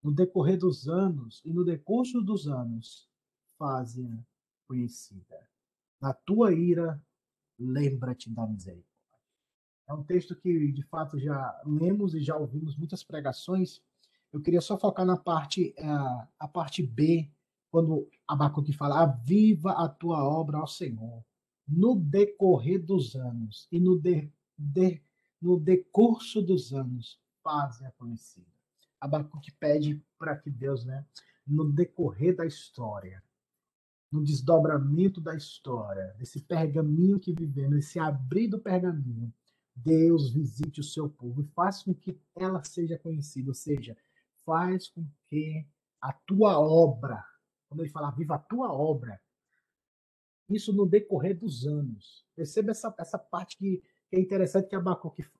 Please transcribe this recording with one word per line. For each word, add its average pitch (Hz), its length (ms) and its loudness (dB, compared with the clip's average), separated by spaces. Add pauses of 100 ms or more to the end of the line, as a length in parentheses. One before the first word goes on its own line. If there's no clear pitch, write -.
No 147 80 0
decorrer 185 480 2
dos 165 280 0
anos 160 560 -2
e 160 80 -8
no 175 140 0
decurso 233 560 -2
dos 185 260 -2
anos, 120 640 -8 (480)
faze-a 123 640 -8 (440)
conhecida. 117 840 -10 (500)
Na 135 140 -2
tua 208 400 4
ira, 165 500 0 (560)
lembra-te 127 680 -2
da 113 160 -6
misericórdia." 90 480 -10 (920)
É 143 60 -8
um 151 100 -8
texto 180 320 0
que, 160 360 2
de 135 100 -4
fato, 156 380 -6
já 135 440 -4
lemos 170 520 0
e 156 40 -2
já 151 160 -2
ouvimos 147 400 -6
muitas 160 280 -8
pregações. 156 800 -4 (500)
Eu 147 80 -6
queria 170 180 4
só 190 200 -4
focar 190 260 2
na 185 100 6
parte, 165 600 -2
eh, 139 500 -4 (120)
a 151 80 -10
parte 165 340 -6
B, 151 500 2 (380)
quando 160 400 2 (180)
Abacuque 147 460 0
fala, 143 300 2
"Aviva 165 680 4
a 170 140 0
tua 160 360 -2
obra, 147 340 0
ó 156 80 -4
Senhor, 117 580 -10 (440)
no 190 280 4
decorrer 180 880 4
dos 156 320 -2
anos 117 560 -8
e 170 80 0
no 180 160 6
de-, 156 380 0 (240)
de-, 156 460 0 (360)
no 175 200 2
decurso 196 840 4
dos 170 320 0
anos, 123 480 -6 (220)
faze-a 135 480 -4
conhecida." 113 560 -14 (520)
Abacuque 147 520 -6
pede 151 520 0 (140)
pra 156 180 -6
que 147 140 -14
Deus, 131 340 -4
né, 135 220 -10 (400)
no 147 260 2
decorrer 156 640 0
da 165 120 -4
história, 101 760 -10 (880)
no 151 120 0
desdobramento 151 1000 2
da 160 140 -8
história, 104 840 -8
desse 127 240 -12
pergaminho 160 800 2
que 185 140 -6
vivemos, 147 440 0
esse 147 220 -2
abrir 156 480 0
do 214 100 -2
pergaminho, 151 760 -2 (460)
Deus 160 520 4
visite 143 500 -2
o 143 40 -6
seu 147 260 -6
povo 123 320 -8
e 147 60 -4
faça 190 360 -2
com 185 100 -2
que - 240 -8 (160)
ela 185 300 -2
seja 165 340 -4
conhecida, 147 520 -6
ou 131 40 -4
seja, 120 440 -6 (480)
faz 180 420 -2
com 165 180 -10 (220)
que 156 400 -6 (320)
a 135 140 -8
tua 196 440 4
obra, 139 640 6 (460)
quando 156 140 -10
ele 151 80 -8
fala, 147 200 -6
"Viva 151 260 -4
a 147 40 -4
tua 240 320 -6
obra", 131 480 -2 (1300)
isso 214 220 -2
no 196 140 4
decorrer 185 520 2
dos 139 300 -8
anos. 139 640 -8
Perceba 202 380 -4
essa, 220 260 -8
essa 165 220 -8
parte - 380 -10
que, 190 260 -4 (240)
que - 80 -4
é 185 60 6
interessante 190 480 0
que 196 80 -4
Abacuque, 170 480 -4 (140)